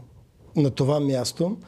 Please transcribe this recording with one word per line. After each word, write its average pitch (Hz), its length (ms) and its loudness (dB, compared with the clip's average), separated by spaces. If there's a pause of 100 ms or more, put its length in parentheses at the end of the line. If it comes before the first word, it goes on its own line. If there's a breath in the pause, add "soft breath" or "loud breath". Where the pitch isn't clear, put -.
(560)
на 143 140 4
това 147 300 0
място. 143 560 -2 (120)